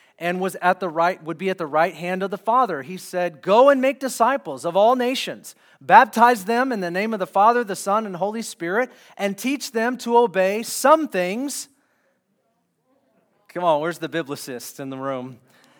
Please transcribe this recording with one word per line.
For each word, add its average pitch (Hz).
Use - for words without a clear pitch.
and 175
was 185
at 180
the 190
right, 165
would 156
be 185
at 185
the 170
right 156
hand 180
of 196
the 202
Father, 220
he 180
said, 180
"Go 233
and 269
make 269
disciples 233
of 170
all 226
nations, 240
baptize 220
them 240
in 220
the 175
name 208
of 208
the 180
Father, 233
the 196
Son, 208
and 190
Holy 208
Spirit, 214
and 196
teach -
them 226
to 233
obey 202
some 294
things." 202
Come 175
on, 151
where's 160
the 160
biblicists 135
in 135
the 135
room? 131